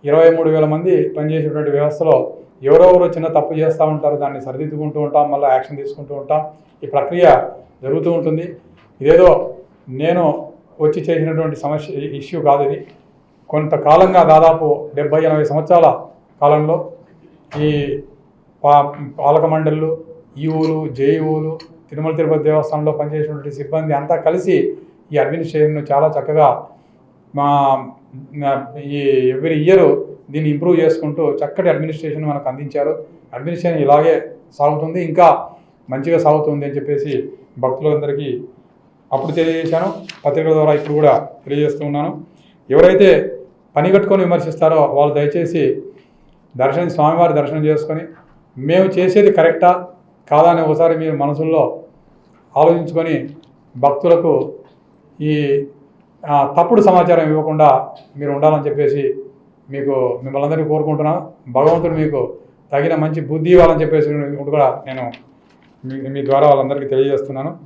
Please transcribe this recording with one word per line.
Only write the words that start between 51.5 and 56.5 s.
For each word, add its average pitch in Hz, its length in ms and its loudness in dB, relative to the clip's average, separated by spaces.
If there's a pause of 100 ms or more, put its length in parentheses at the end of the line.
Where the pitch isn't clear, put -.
ఆలోచించుకొని, 160 720 0 (480)
భక్తులకు 147 760 0 (680)
ఈ, 147 420 -2 (600)
ఆ, 143 360 0